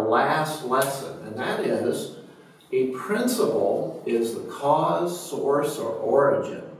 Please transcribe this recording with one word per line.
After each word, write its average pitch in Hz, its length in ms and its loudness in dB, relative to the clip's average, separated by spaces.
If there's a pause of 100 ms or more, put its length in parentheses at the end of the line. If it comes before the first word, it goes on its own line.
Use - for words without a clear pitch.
last - 560 0
lesson, - 500 0 (120)
and 110 120 -10
that - 220 -4
is, - 560 -2 (560)
a 131 200 4
principle - 1120 0
is 117 280 2
the - 160 -8
cause, 160 720 2
source, - 580 0
or - 120 -4
origin - 760 2 (160)